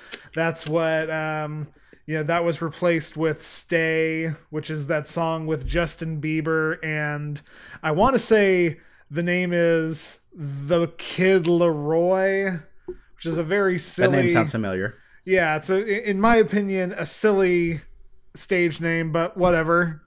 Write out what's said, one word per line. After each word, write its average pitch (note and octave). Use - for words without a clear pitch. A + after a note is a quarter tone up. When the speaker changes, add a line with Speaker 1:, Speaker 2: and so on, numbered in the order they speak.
Speaker 1:
That's D#3+
what, D#3+
um, D#3
you D#3
know, D#3
that E3+
was E3+
replaced E3+
with D#3
Stay, D#3+
which D3+
is D3+
that D3+
song E3
with D3+
Justin D#3+
Bieber. D#3
And D3
I D#3+
wanna A3+
say F#3
the D#3+
name F3
is E3
The D3
Kid F#3
Laroi, F3
which -
is E3
a E3+
very F#3
silly -
Speaker 2:
That C3+
name A#2
sounds A2+
familiar. G2+
Speaker 1:
Yeah, F3
it's D#3
a, G#3
in F#3+
my A#3
opinion, G3
a E3+
silly F3+
stage F3
name, E3
but E3+
whatever. E3+